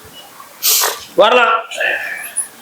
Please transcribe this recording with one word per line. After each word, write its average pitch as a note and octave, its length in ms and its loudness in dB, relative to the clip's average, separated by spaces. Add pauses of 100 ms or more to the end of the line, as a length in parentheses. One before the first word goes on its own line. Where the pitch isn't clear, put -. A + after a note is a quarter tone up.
(1200)
வரலாம். A#3 360 6 (1040)